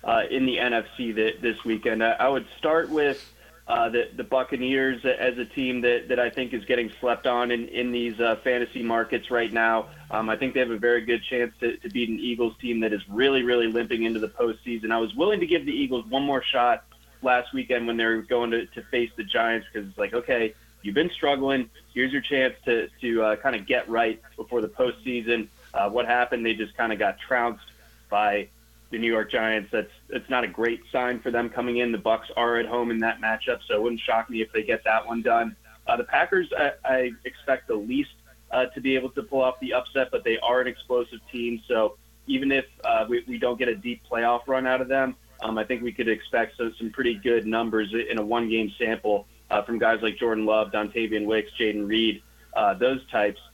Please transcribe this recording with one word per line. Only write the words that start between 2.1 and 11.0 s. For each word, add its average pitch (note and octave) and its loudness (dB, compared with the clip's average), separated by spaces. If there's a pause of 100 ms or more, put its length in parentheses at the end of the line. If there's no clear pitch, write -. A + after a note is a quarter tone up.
I B2 2
would C3+ 0 (100)
start D#3+ 2
with, D3 0 (440)
uh, A2+ 2
the, A#2 0
the B2 -8
Buccaneers C3 0
as B2+ 0
a A#2+ -4
team B2+ -2
that, A#2+ 2
that B2 0
I A#2+ 2
think B2+ -6
is G#2+ -6
getting A#2+ 0
slept B2 0
on A#2+ 2
in, A#2+ -2
in B2 -4
these, A#2+ -2
uh, A2+ 2
fantasy B2 0
markets A#2 -2
right A#2+ 0
now. A2+ 2 (200)
Um, A2 -2
I A2 0
think C3 -4
they C3 2
have A#2 0
a A2 -4
very A#2+ 4